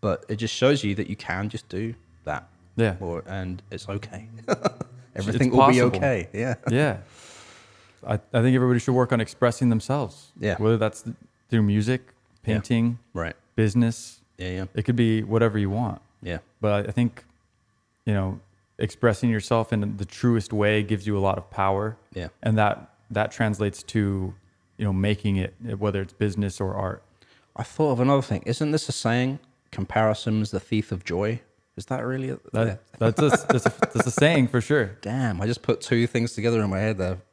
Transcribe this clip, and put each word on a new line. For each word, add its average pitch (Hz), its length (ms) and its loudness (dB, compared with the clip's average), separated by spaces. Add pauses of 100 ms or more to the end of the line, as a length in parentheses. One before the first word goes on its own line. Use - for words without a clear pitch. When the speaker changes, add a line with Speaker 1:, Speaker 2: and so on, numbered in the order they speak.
Speaker 1:
But 95 280 -2
it 107 80 -4
just 110 180 -4
shows 135 300 2
you 101 100 -2
that 98 140 -4
you 101 80 -8
can 95 320 -6
just - 200 -12
do 113 260 -6 (300)
that. 76 240 -8 (280)
Speaker 2:
Yeah. 107 240 2
Speaker 1:
Or, 85 260 -6
and 92 440 -8
it's - 180 -12
okay. 101 400 -10 (180)
<laughs> - 120 0 (560)
Speaker 2:
It's 95 120 -6
Speaker 1:
Everything 120 240 -2
will 127 180 6
be 127 120 6
Speaker 2:
possible. 123 160 4
Speaker 1:
okay. 113 360 0
Yeah. 117 300 -4
<laughs> 123 80 -4
Speaker 2:
Yeah. 120 280 2 (1080)
I, 110 80 0
I 113 280 0
think 127 120 6
everybody 123 240 4
should 123 160 0
work 123 180 4
on 117 80 2
expressing 120 480 2
themselves. 117 680 -2
Speaker 1:
Yeah. 101 200 0
Speaker 2:
Whether 110 180 4
that's 107 260 -2
th-, 117 140 -10 (340)
through 113 120 4
music, 107 500 2 (340)
Speaker 1:
Yeah. 110 80 0
Speaker 2:
painting, 117 460 0 (140)
Speaker 1:
Right. 82 200 -6 (220)
Speaker 2:
business. 113 640 0 (160)
Speaker 1:
Yeah, 92 140 -6
yeah. 92 140 -4 (100)
Speaker 2:
It 107 100 -2
could 123 100 2
be 110 300 2
whatever 107 340 2
you 101 120 0
want. 107 300 -4 (220)
Speaker 1:
Yeah. 85 160 -6 (220)
Speaker 2:
But 104 260 0
I, - 20 -6
I 107 40 -8
think, - 320 -2 (800)
you 107 100 0
know, 95 240 -2 (400)
expressing 117 500 0
yourself 113 440 0
in 104 240 -2
the 98 80 -6
truest 117 480 0
way 104 320 2
gives 98 200 -2
you 104 140 0
a 95 100 2
lot 98 100 2
of - 120 -14
power. 98 460 -2 (180)
Speaker 1:
Yeah. 90 140 -8 (120)
Speaker 2:
And 110 180 2
that, - 320 0 (200)
that 107 220 -2
translates 104 500 -2 (120)
to, 98 380 0 (440)
you 107 80 -6
know, 101 80 0
making 101 460 0
it, - 160 -4 (240)
whether 101 220 0
it's 95 120 -8
business 101 480 -2
or 98 140 -4
art. 98 280 -6 (540)
Speaker 1:
I 120 80 -6
thought 151 260 0
of 123 80 0
another 135 240 4
thing. 104 240 -4
Isn't 147 240 -2
this 156 180 -2
a - 40 -6
saying? 123 480 0 (320)
"Comparison 107 680 0
is 107 100 -4
the - 80 -4
thief - 320 -2
of 90 120 -8
joy." 104 360 -4 (360)
Is 107 100 -12
that 123 180 -6
really 131 260 -6
a - 80 -8 (140)
Speaker 2:
That, 113 140 0
Speaker 1:
yeah. 104 100 -2 (220)
Speaker 2:
that's 113 240 2
a, 151 60 6 (200)
that's 131 180 0
a, - 140 4
that's - 260 0
a 123 40 -2
saying 143 380 4
for 123 120 2
sure. 131 260 0
Speaker 1:
<laughs> 95 140 -14
Damn, 110 400 -4
I 104 60 0
just 120 160 -4
put - 180 0
two 120 280 2
things 117 240 -2
together 113 300 0
in 101 80 0
my 95 100 0
head 107 180 0
there. 92 200 -2 (140)